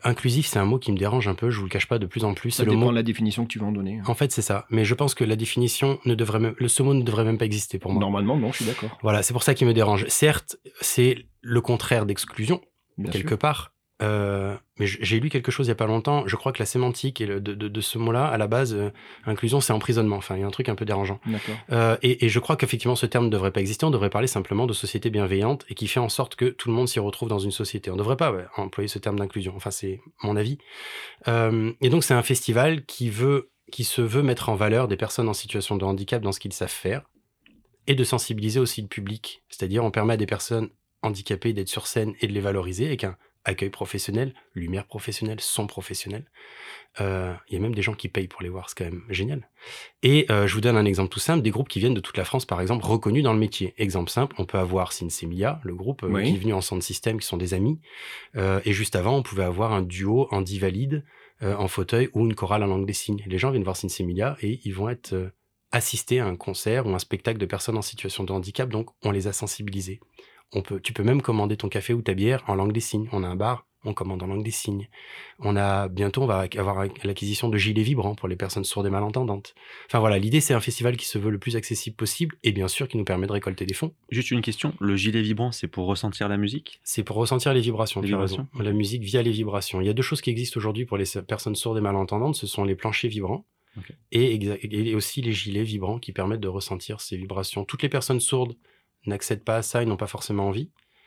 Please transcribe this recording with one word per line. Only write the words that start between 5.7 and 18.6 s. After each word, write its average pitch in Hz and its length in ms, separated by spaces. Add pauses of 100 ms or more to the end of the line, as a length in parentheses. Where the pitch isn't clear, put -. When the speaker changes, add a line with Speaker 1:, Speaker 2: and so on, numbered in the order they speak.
Speaker 1:
ne 120 100
devrait 110 240
même, 110 180
le, 123 120
ce - 120
mot 135 120
ne 131 100
devrait 113 220
même 113 120
pas 110 80
exister 104 320
pour 92 140
moi. 98 80
Speaker 2:
Normalement, 101 380
non, 127 160
je - 100
suis - 20
d'accord. 120 380
Speaker 1:
Voilà, 104 180
c'est 107 120
pour 120 100
ça 143 100
qu'il 127 140
me 117 60
dérange. 104 340
Certes, - 480 (240)
c'est 123 460 (160)
le 117 180
contraire 113 460
d'exclusion, 107 560 (360)
Speaker 2:
Bien 98 140
Speaker 1:
quelque 98 200
Speaker 2:
sûr. 110 60
Speaker 1:
part. - 360 (300)
Euh, 101 520 (220)
mais 104 80
j-, 98 160
j'ai 110 180
lu 143 120
quelque 127 200
chose 135 140
il 117 40
y - 20
a 110 40
pas 110 120
longtemps. 113 400
Je 101 80
crois 135 160
que - 80
la 107 80
sémantique 127 520
et 110 60
le, 101 160
de, 101 140
de, 107 120
de 104 140
ce - 160
mot-là, 117 300
à 123 100
la 107 80
base, 117 300